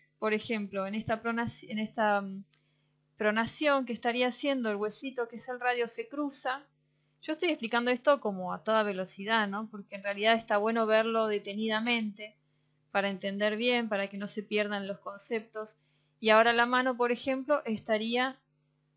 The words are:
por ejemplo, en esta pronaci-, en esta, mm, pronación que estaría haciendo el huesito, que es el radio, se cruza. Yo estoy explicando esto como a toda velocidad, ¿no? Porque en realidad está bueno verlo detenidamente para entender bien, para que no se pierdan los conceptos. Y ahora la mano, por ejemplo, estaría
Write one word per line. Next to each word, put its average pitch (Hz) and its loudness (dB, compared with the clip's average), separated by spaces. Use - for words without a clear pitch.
por 214 0
ejemplo, 202 -4
en 202 -6
esta 220 -2
pronaci-, 233 -4
en 214 -6
esta, 214 2
mm, 196 -10
pronación 226 2
que 240 -4
estaría 247 0
haciendo 247 0
el 208 0
huesito, 233 -4
que 233 -14
es 220 -14
el 247 -6
radio, 240 0
se 233 -10
cruza. 277 -6
Yo 311 -6
estoy 339 -2
explicando 240 0
esto 269 4
como 185 -4
a 180 -10
toda 220 2
velocidad, 196 -2
¿no? 214 -6
Porque 202 -16
en 196 -14
realidad 202 2
está 220 2
bueno 226 2
verlo 220 4
detenidamente 214 -2
para 196 2
entender 202 -2
bien, 240 0
para 196 -2
que 202 -12
no 202 -8
se 214 -8
pierdan 208 -2
los 196 -8
conceptos. 214 -8
Y 220 4
ahora 226 8
la 233 6
mano, 254 2
por 240 2
ejemplo, 262 0
estaría 226 -2